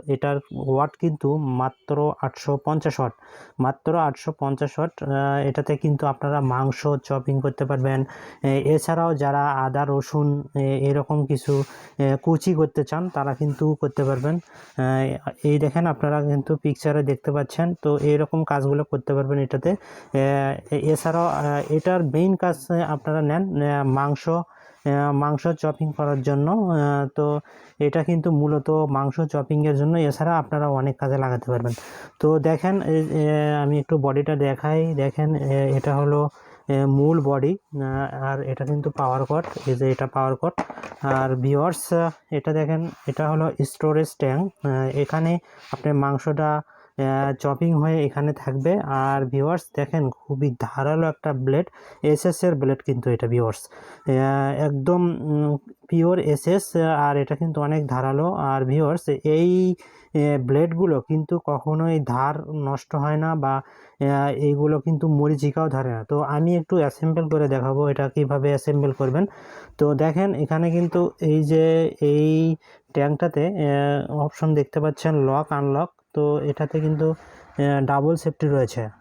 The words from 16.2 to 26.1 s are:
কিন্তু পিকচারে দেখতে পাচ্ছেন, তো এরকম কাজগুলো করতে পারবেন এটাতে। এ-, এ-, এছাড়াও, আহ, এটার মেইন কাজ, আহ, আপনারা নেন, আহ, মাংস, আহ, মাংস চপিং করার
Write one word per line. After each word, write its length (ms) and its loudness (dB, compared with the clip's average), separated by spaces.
কিন্তু 340 0
পিকচারে 480 0
দেখতে 280 -2
পাচ্ছেন, 500 -2
তো 160 2
এরকম 460 0
কাজগুলো 400 0
করতে 300 -4
পারবেন 260 0
এটাতে। 300 -2
এ-, 840 -2
এ-, 40 -2
এছাড়াও, 520 0
আহ, 460 -2
এটার 300 2
মেইন 320 2
কাজ, 340 -2
আহ, 220 0
আপনারা 300 -2
নেন, 400 0
আহ, 240 0
মাংস, 440 0
আহ, 140 0
মাংস 340 -2
চপিং 440 -2
করার 300 -2